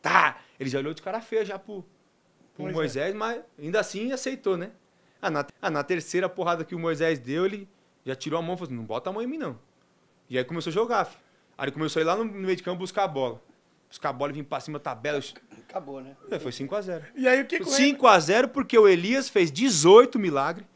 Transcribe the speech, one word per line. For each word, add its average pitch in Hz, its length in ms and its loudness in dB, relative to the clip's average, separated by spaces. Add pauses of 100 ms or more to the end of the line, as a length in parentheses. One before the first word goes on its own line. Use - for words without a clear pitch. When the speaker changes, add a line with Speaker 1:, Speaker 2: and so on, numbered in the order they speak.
Speaker 1:
tá! 156 360 2 (220)
Ele 139 100 -6
já 135 100 -4
olhou 147 140 -6
de - 80 -16
cara 214 200 -8
feia 220 240 -4
já 190 120 -10
pro, 190 260 -14 (680)
pro 151 120 -12
Speaker 2:
Moisés. 156 100 -6
Speaker 1:
Moisés, 156 400 -4
mas 226 260 -6 (160)
ainda 165 220 -4
assim 214 320 -6
aceitou, 254 460 -4
né? 185 140 -10 (500)
Ah, 196 100 -4
na, 143 140 -2 (160)
ah, 196 80 -2
na 147 140 -2
terceira 180 440 -2
porrada 170 380 -4
que 180 100 -14
o 170 40 -8
Moisés 165 400 -2
deu, 143 260 -4
ele 196 220 -6 (380)
já 131 100 -6
tirou 151 220 -6
a 170 40 -2
mão 170 140 -6
e - 20 -14
falou 175 100 -12
assim, 131 80 -10
"Não 113 80 -10
bota 113 260 -6
a 190 40 -8
mão 220 100 -6
em 247 40 -6
mim, 302 100 -8
não." 160 200 -8 (720)
E 123 80 -4
aí 127 60 0
começou 160 260 -8
a 156 40 -8
jogar, 220 320 0
fi. - 120 -20 (400)
Aí 135 80 -6
ele 139 60 -4
começou 151 280 -4
a 160 40 2
ir - 20 2
lá 170 120 2
no, 226 80 -4
no 214 60 -8 (100)
meio 185 140 -2
de 180 80 -14
campo 180 160 -6
buscar 190 260 -2
a - 20 -4
bola. 131 340 -6 (480)
Buscar - 200 -6
a 135 40 -4
bola 139 180 -4
e 139 40 -10
vir 147 100 -10
pra 139 140 -8
cima, 151 200 -10
tabela. 143 400 -6 (480)
Speaker 3:
Acabou, 139 320 -12
né? 135 160 -18 (140)
Speaker 1:
É, 175 100 -4
foi 131 140 -8
cinco 139 220 -8
a 208 60 -4
zero. 175 220 -10 (120)
Speaker 2:
E 254 120 0
aí 262 140 4
o - 40 -4
que 339 120 -4
que 370 60 -4
o - 20 -6
Renan 277 120 0
Speaker 1:
Cinco 277 300 6
a 202 120 12
zero 202 280 2
porque 247 300 0
o 214 100 10
Elias 196 400 4
fez 175 240 2
dezoito 208 680 8
milagre. 165 480 -2 (100)